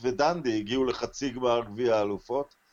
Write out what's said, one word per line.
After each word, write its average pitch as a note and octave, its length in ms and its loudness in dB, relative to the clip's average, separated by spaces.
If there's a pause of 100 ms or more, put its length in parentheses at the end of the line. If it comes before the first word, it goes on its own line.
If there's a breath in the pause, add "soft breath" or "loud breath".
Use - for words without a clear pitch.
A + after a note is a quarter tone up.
ודנדי, C3+ 540 0
הגיעו A#2+ 280 0
לחצי B2+ 460 -4
גמר A#2+ 300 2 (120)
גביע A2+ 240 2
האלופות. G#2 580 -2 (180)